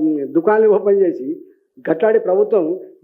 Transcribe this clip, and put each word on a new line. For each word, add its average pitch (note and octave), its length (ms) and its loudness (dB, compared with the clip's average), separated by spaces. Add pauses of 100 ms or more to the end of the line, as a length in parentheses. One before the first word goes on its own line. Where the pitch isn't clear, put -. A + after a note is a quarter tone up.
(220)
దుకాణాలు G#3 480 2
ఓపెన్ G3+ 300 2
చేసి D#3+ 460 -4 (440)
గట్లాడి A3 280 2
ప్రభుత్వం F#3+ 600 0 (240)